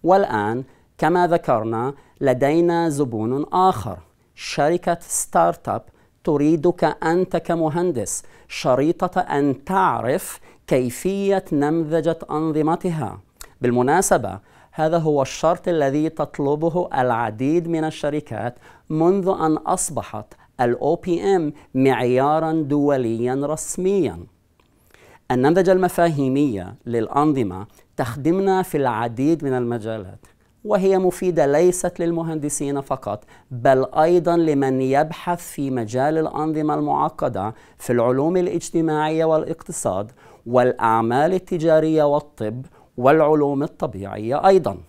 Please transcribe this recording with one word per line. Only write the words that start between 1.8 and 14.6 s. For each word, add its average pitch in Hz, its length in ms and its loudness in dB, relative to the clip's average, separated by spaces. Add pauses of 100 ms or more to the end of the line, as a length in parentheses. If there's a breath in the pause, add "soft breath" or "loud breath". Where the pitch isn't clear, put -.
لدينا 160 680 2
زبون 131 640 -2
آخر، 113 460 0 (360)
شركة 170 640 -2
ستارت - 680 -2
أب 101 120 -4 (420 soft breath)
تريدك 156 600 2 (200)
أنت 180 340 0
كمهندس 165 840 -2 (240 soft breath)
شريطة 156 760 0
أن 143 420 0
تعرف 151 760 -2 (280 soft breath)
كيفية 190 840 0
نمذجة 160 680 0 (120)
أنظمتها. 156 880 -2 (420 loud breath)
بالمناسبة، 123 760 2 (320 soft breath)